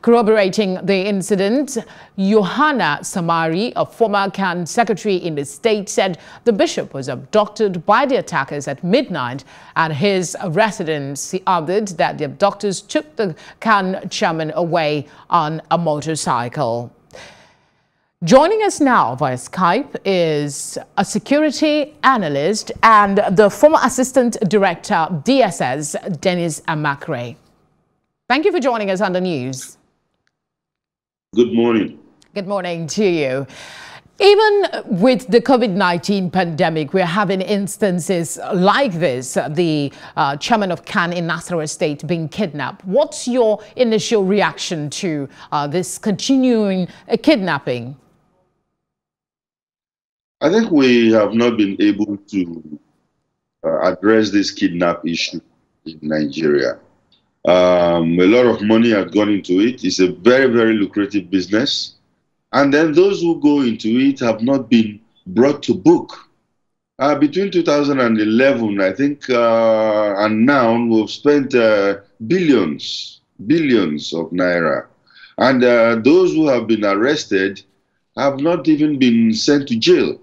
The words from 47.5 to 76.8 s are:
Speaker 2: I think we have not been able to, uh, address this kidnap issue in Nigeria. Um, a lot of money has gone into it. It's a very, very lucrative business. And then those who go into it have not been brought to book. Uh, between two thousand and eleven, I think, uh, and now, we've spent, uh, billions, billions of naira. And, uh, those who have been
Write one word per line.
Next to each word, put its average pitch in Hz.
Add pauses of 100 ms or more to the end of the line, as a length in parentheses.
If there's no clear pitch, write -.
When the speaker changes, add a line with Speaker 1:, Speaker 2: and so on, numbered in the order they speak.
Speaker 2:
I 151
think 220
we 123
have 104
not 117
been 98
able 104
to, 82 (840)
uh, 82
address 107
this 98
kidnap 87
issue 85 (440)
in 78
Nigeria. 73 (640)
Um, 87
a 90
lot 123
of 110
money 113
has 95
gone 104
into 92
it. 123
It's 139
a 90
very, 120
very 113
lucrative 98
business. 98 (580)
And 139
then 156
those 180
who 165
go 147
into 110
it 131
have 113
not 127
been 107 (260)
brought 127
to -
book. - (680)
Uh, 143
between 170
two 175
thousand 143
and 113
eleven, 110
I 95
think, 143
uh, 110
and 107
now, 120
we've 110
spent, 143
uh, 104 (280)
billions, 120 (260)
billions 110
of 82
naira. 85 (500)
And, 123
uh, 117
those 156
who 156
have 113
been 107